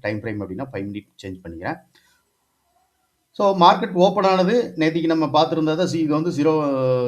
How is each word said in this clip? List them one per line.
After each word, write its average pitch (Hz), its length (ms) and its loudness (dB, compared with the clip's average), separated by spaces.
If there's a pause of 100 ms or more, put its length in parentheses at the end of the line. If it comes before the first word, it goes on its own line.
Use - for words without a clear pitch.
டைம் 107 160 -4
ஃப்ரேம் 107 240 -8
அப்படின்னா 92 300 -10
ஃபைவ் 101 200 -8
மினிட் 101 160 -12 (180)
சேஞ்ச் 92 180 -12
பண்ணிக்கிறேன். 85 340 -10 (1500)
So, 196 300 0
மார்க்கெட் 185 320 4
ஓப்பன் 185 300 2
ஆனது 190 520 2
நேத்திக்கு 160 300 0
நம்ம 160 200 0
பார்த்திருந்ததை, 160 600 0
சி-, 170 160 -2
இது 151 120 0
வந்து 160 160 0
ஜீரோ, 156 260 0 (520)